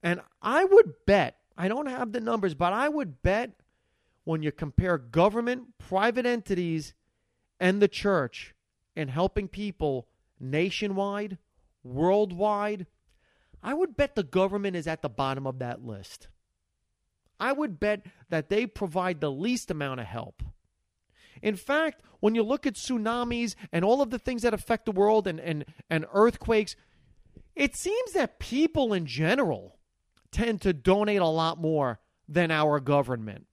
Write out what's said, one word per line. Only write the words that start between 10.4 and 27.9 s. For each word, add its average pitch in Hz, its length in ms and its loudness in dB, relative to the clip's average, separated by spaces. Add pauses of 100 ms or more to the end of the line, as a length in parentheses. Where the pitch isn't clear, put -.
worldwide, 196 1000 0 (800)
I 233 100 -4
would 330 220 -2
bet 277 200 0
the 202 80 -2
government 190 520 0
is 160 100 -6
at 160 160 -6
the 147 80 -6
bottom 135 380 -4
of 131 120 -6
that 123 240 -8
list. 104 440 -14 (1120)
I 240 120 -2
would 269 280 -4
bet 208 260 -2 (240)
that 156 200 -4
they 214 160 0
provide 180 560 -4
the 151 100 -2
least 208 400 -4
amount 139 280 -4
of 113 60 -8
help. - 380 -10 (1000)
In 214 140 -2
fact, 302 480 -2 (160)
when 214 160 2
you 226 80 2
look 262 240 -2
at 233 80 -4
tsunamis 240 800 -4 (160)
and 170 120 0
all 240 180 4
of 233 100 0
the 247 80 -4
things 240 240 -4
that 233 100 2
affect 220 320 -2
the 226 60 -4
world 202 340 4
and, 165 140 -4
and, 151 260 -6 (240)
and 160 240 0
earthquakes, 220 640 4 (800)
it 285 200 0
seems 427 380 -4